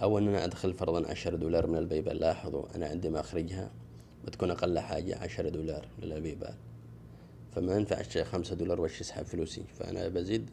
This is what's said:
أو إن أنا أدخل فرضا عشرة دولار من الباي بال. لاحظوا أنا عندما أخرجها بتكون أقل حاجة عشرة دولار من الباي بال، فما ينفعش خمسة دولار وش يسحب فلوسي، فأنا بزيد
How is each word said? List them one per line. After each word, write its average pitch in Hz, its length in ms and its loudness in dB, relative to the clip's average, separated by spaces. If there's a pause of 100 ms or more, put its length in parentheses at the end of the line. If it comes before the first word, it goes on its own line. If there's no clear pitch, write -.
أو 104 160 6
إن 101 100 6
أنا 95 180 4
أدخل 90 280 2
فرضا 85 380 2
عشرة 85 240 0
دولار 82 320 4
من 82 100 4
الباي 80 240 2
بال. 78 160 0
لاحظوا 78 580 0
أنا 85 120 -2
عندما 80 320 0
أخرجها 95 520 -4 (540)
بتكون - 260 0
أقل 85 280 2
حاجة 87 400 -2
عشرة 85 300 -2
دولار 80 380 -4 (100)
من - 60 -10
الباي 80 320 -4
بال، - 180 -8 (1000)
فما 90 240 2
ينفعش - 420 0
خمسة 87 380 0
دولار 85 260 2
وش 80 200 0
يسحب - 240 -6
فلوسي، - 380 -4
فأنا 90 440 -4
بزيد 95 460 0